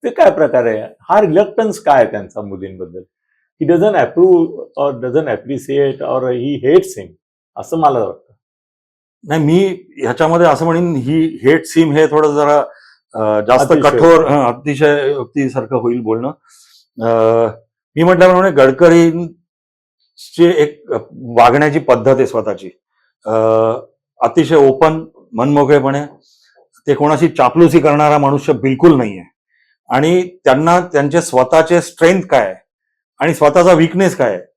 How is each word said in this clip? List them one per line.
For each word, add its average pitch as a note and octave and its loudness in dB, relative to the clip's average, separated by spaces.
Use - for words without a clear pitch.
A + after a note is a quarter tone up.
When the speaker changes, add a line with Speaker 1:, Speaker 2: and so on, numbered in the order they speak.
Speaker 1:
ते A#3+ -4
काय D4+ 2
प्रकार C#3 -2
आहे? A2 -4
हा G3 2
रिलक्टन्स G3+ -2
काय C#3+ 0
आहे A#2 2
त्यांचा G2+ -12
मोदींबद्दल? F#2 -16
He C#3+ -4
doesn't F3 2
approve E3+ 2
or C#3+ -4
doesn't C#3+ -4
appreciate C3+ -6
or B2+ -4
he B2+ -4
hates D#3+ -2
him F2+ -18
असं D#3+ -10
मला C#3+ 0
वाटतं. - -10
Speaker 2:
नाही, D3+ -2
मी F3+ 0
ह्याच्यामध्ये D#3+ 0
असं D#3 0
म्हणेन, E3+ -2
ही D#3 -2
hates D#3+ 2
him D#3 0
हे D#3 2
थोडं D3+ 0
जरा, D3 2
अ, G#2+ -2
जास्त B2+ 0
Speaker 1:
अतिशय. D3 2
Speaker 2:
कठोर, D#3 4
हं, C#3+ 0
अतिशयोक्तीसारखं C3+ -2
होईल A#2+ -4
बोलणं. A#2 -6
अ, A2+ 0
मी D#3 0
म्हटल्याप्रमाणे F3+ 4
गडकरींची E3 0
एक D#3 0
वागण्याची B2 2
पद्धत B2+ 2
आहे B2+ 0
स्वतःची, G2+ -6
अ, A2 -6
अतिशय D3+ 0
ओपन, D#3 2
मनमोकळेपणे. C#3 0
ते C#3+ 2
कोणाशी D3+ 0
चापलुसी D3+ 2
करणारा D3+ 2
मनुष्य C#3+ -2
बिलकुल C3+ 2
नाहीये G#2 -4
आणि D#3+ 0
त्यांना D#3 2
त्यांचे D#3 -2
स्वतःचे D#3+ 0
स्ट्रेंथ E3+ 0
काय C#3+ 0
आहे F#2+ -4
आणि D#3 -2
स्वतःचा E3+ 4
विकनेस F3 0
काय B2 -2
आहे F2+ -6